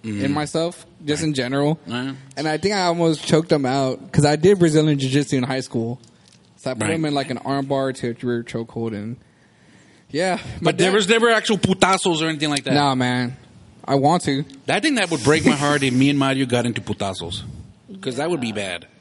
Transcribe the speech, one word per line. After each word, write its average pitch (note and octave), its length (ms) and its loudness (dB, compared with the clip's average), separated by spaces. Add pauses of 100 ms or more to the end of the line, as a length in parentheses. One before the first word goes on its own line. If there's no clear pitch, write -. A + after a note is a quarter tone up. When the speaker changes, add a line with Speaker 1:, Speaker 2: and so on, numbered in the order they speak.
Speaker 1:
Mm-hmm. G#2+ 220 -4
Speaker 2:
in C#3 80 0
myself, D#3+ 540 -4 (180)
just D3 160 -2
Speaker 1:
Right. D#3+ 60 -2
Speaker 2:
in D3+ 80 0
general. C#3 500 0
Speaker 1:
Yeah. B2+ 280 -6 (220)
Speaker 2:
And D3 120 -4
I D#3 100 -2
think F#3 160 -2
I F#3+ 140 0
almost E3+ 360 2
choked E3 280 2
him D3 160 2
out C3+ 440 -2
'cause D3 140 6
I D3 100 4
did F#3 220 6
Brazilian D#3 400 4
Jiu-Jitsu C3+ 400 0
in B2+ 60 0
high C3 160 -2
school. A#2+ 400 -6 (580)
So C3 140 -6
I - 20 -4
put G#2+ 140 -4
Speaker 1:
Right. D#3+ 80 0
Speaker 2:
him D#3+ 100 -2
in, D3 80 -2
like, C#3 160 -2
an B2+ 80 -4
arm C#3 300 -4
bar C3+ 260 -2
to B2+ 160 -6
a A#2 40 -6 (120)
rear A#2+ 160 0
chokehold. A2+ 540 -8
And, G#2+ 220 -10 (920)
yeah. F3+ 300 -2 (200)
My D#3 120 2
Speaker 1:
But - 60 -2
there F#3 120 4
Speaker 2:
dad F#3+ 60 2
Speaker 1:
was G#3 120 2
never A3+ 220 4
actual G#3+ 280 2
putazos F3+ 640 2
or D#3+ 60 0
anything D#3 220 -2
like C#3 160 -2
that? C3+ 80 0
Speaker 2:
Nah, C#3 220 2
man. B2 420 -2 (480)
I C3+ 100 0
want D3 280 2
to. C#3 200 -2 (240)
Speaker 1:
I E3+ 120 0
think C#4+ 180 0
that F#3+ 140 0
would C#3 120 -2
break D3+ 220 4
my C4 80 6
heart C#3+ 300 2
if C3 100 0
me C3 160 4
and C#3+ 100 2
Mario C3+ 260 0
got A#2+ 200 0
into A2 160 -4
putazos. F#2+ 600 -6 (580)
'Cause B2+ 180 -6
that D#3 120 -4
would E3 120 -2
be A#2 60 -4
Speaker 3:
Yeah. G#2+ 60 -6
Speaker 1:
bad. F#2+ 340 -8 (140)